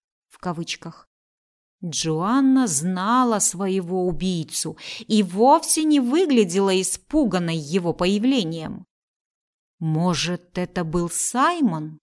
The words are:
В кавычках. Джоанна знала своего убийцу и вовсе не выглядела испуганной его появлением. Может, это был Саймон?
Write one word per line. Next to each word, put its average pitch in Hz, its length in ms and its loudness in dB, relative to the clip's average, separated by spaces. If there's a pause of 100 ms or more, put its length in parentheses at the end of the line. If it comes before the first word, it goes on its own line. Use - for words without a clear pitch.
(300)
В - 80 -20
кавычках. - 720 -10 (720)
Джоанна 226 840 2
знала 190 720 0
своего 185 680 -2
убийцу 165 680 -4 (300)
и 214 160 4
вовсе 269 600 2
не 302 140 4
выглядела 226 800 2
испуганной 180 800 -2
его 165 380 -2
появлением. 196 880 0 (920)
Может, 165 800 -2
это 180 260 -4
был 170 240 -2
Саймон? 226 920 -2